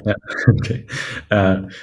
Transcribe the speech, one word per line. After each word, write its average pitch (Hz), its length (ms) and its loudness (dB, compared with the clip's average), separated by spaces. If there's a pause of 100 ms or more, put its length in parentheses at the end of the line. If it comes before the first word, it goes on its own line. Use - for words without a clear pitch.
ja, 104 100 0 (180)
<laughs> - 140 0
okay. - 400 0 (420)
Äh, 95 340 4 (200)